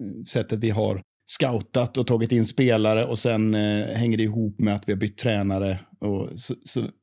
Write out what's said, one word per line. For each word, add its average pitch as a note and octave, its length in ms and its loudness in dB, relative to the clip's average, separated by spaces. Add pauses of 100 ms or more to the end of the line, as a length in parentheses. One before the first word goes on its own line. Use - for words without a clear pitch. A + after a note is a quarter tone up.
(280)
sättet A2+ 320 -2
vi A2+ 100 0
har G#2 320 0 (240)
scoutat A#2+ 720 0
och B2 100 0
tagit A#2 240 2
in A#2 140 4
spelare, A2 600 2
och A#2+ 140 -4
sen, A2 360 2
eh, G#2 300 0
hänger A2+ 320 0
det A2 60 2
ihop A2 360 -2
med G#2 160 2
att G#2 140 -6
vi G#2 40 2
har G2 60 -2
bytt G#2 180 -4
tränare. G2 600 0 (200)
Och G2+ 300 -4 (100)
så, - 240 -6
så A#2 240 -2 (160)